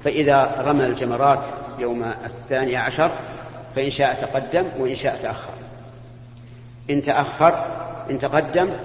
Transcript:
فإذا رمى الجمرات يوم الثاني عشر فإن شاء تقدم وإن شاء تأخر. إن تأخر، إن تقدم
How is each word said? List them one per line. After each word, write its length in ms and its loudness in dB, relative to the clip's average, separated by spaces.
فإذا 540 4
رمى 280 2
الجمرات 580 2
يوم 340 -2
الثاني 520 -2
عشر 340 2
فإن 140 0
شاء 240 2
تقدم 500 0
وإن 160 0
شاء 280 -2
تأخر. 280 -6
إن 120 2
تأخر، 600 4
إن 80 -2
تقدم 520 2